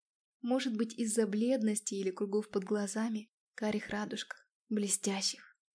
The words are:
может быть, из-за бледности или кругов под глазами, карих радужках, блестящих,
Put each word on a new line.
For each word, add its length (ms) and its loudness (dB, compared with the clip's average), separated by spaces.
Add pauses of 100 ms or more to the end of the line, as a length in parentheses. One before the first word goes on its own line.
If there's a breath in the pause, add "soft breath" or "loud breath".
(400)
может 360 0
быть, 180 0
из-за 340 2
бледности 680 2
или 160 0
кругов 380 0
под 160 0
глазами, 680 -2 (240)
карих 360 -2
радужках, 580 -6 (200)
блестящих, 880 0 (180)